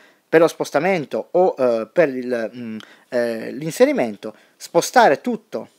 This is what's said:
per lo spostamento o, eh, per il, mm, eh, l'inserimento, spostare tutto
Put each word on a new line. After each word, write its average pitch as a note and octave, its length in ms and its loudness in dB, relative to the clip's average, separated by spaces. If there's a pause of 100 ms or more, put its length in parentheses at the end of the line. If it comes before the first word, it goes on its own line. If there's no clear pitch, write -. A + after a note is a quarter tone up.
(300)
per E3 120 6
lo E3 60 6
spostamento D3+ 840 -4
o, F3+ 260 2
eh, A#2 340 0
per D#3+ 180 2
il, B2 440 -6
mm, A#2 240 -10 (320)
eh, A#2 420 -4
l'inserimento, D3 840 -2 (220)
spostare E3+ 640 2
tutto B2+ 580 -8